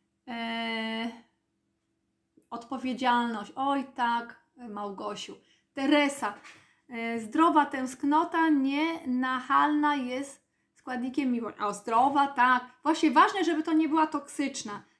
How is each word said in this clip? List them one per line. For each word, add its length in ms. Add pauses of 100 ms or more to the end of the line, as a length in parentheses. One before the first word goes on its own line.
(280)
E, 1000 (1300)
odpowiedzialność. 1000
Oj, 300 (100)
tak, 400 (340)
Małgosiu. 680 (380)
Teresa, 600 (560)
e, 300
zdrowa 460
tęsknota 840
nienachalna 1500
jest 500 (280)
składnikiem 580
miłości. 300
O, 120
zdrowa, 540
tak. 360 (200)
Właśnie 280
ważne, 320
żeby 200
to 100
nie 160
była 180
toksyczna. 760 (180)